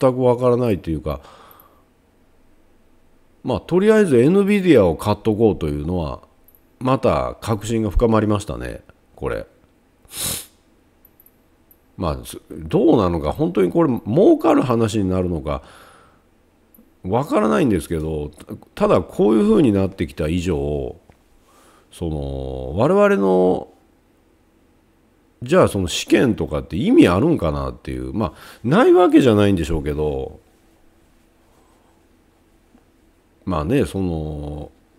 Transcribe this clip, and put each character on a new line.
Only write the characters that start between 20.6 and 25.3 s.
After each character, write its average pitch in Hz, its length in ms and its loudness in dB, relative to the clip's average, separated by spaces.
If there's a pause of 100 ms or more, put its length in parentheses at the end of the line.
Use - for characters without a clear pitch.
そ - 180 -8
の、 67 680 -8
我 143 180 2
々 202 220 4
の、 185 520 0 (1700)